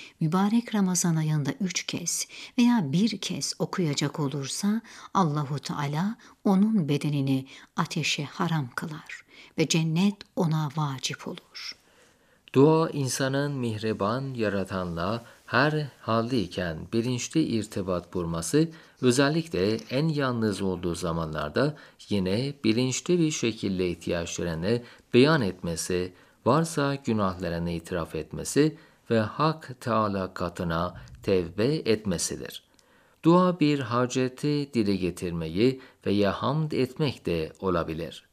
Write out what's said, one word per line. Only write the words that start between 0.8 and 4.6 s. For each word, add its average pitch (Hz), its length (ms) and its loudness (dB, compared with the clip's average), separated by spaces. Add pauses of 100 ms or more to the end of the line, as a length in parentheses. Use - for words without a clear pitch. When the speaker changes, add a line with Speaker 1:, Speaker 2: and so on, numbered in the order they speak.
Speaker 1:
ayında 156 460 0
üç - 240 -2
kez - 420 -6 (300)
veya 240 340 4
bir 196 260 2
kez - 420 -6
okuyacak 151 600 0
olursa 147 640 -2 (320)